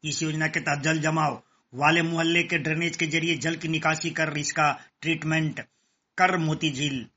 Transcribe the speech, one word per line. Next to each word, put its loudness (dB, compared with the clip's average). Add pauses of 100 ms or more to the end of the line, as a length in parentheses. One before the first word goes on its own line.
इस -4
योजना 0
के 0
तहत 0
जल 2
जमाव 0 (320)
वाले 4
मोहल्ले 2
के -2
ड्रेनेज -2
के 0
जरिए 0
जल -2
की -8
निकासी 0
कर -2
इसका 0 (160)
ट्रीटमेंट -2 (580)
कर 4
मोती 0
झील -4 (100)